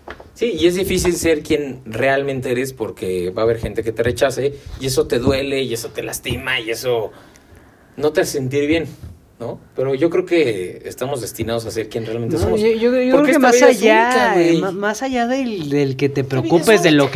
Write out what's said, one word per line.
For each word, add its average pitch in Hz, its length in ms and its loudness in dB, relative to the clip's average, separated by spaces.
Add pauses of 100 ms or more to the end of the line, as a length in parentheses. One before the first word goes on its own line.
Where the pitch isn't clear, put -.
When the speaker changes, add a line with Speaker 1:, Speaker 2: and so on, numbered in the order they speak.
(340)
Speaker 1:
Sí, 220 240 -2
y 160 80 2
es 175 100 4
difícil 180 380 0
ser 160 280 0
quien 143 420 -2
realmente 135 680 -2
eres 131 220 -2
porque 92 580 -4
va 107 120 -4
a - 20 2
haber 113 140 2
gente 110 240 -6
que 110 100 -4
te 117 100 -4
rechace 131 520 -2 (260)
y 135 60 -6
eso 139 200 0
te 131 120 -2
duele 135 440 0
y 113 120 -4
eso 127 140 -8
te - 140 -8
lastima 127 580 -6
y 110 100 -8
eso 117 400 -2 (840)
no 151 160 0
te 185 80 2
hace 165 180 -2
sentir 139 300 -2
bien, 160 160 0 (560)
¿no? 135 180 -10 (160)
Pero 135 220 -2
yo 165 140 2
creo 180 160 0
que 113 580 0
estamos 127 380 -6
destinados 113 440 -6
a 101 60 -8
ser 110 160 -6
quien 113 180 -6
realmente 117 300 -4
Speaker 2:
No, 170 60 0
Speaker 1:
somos. 220 180 0
Speaker 2:
yo, 220 80 2
yo, 226 80 2
yo 233 140 2
Speaker 1:
Porque 254 200 2
Speaker 2:
creo 269 140 6
que 262 80 4
Speaker 1:
esta 320 80 4
Speaker 2:
más 247 160 6
Speaker 1:
vida 262 140 8
es 208 120 2
Speaker 2:
allá, 220 260 6
Speaker 1:
única, 240 320 2
Speaker 2:
eh, 170 100 4
Speaker 1:
güey. 165 100 2
Speaker 2:
ma-, 190 120 -2
más 208 300 -4
allá 254 240 -2
del, 240 440 -4
del 139 260 0
que 139 120 0
te 139 120 -2
Speaker 1:
Esta 131 160 -4
vida 127 80 0
es - 60 -4
Speaker 2:
preocupes 175 340 6
de 165 80 6
lo 143 120 4
Speaker 1:
única. 131 120 -2